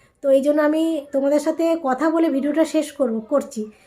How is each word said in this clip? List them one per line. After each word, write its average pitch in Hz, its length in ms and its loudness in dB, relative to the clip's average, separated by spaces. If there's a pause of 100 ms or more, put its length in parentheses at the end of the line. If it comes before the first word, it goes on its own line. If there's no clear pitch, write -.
(220)
তো 277 80 -2
এই 269 120 6
জন্য 294 200 2
আমি 311 220 2 (280)
তোমাদের 277 280 2
সাথে 311 240 -2 (200)
কথা 269 260 0
বলে 330 200 2
ভিডিওটা 285 360 0
শেষ 311 260 -2
করবো, 226 280 -2
করছি, 269 420 -4 (260)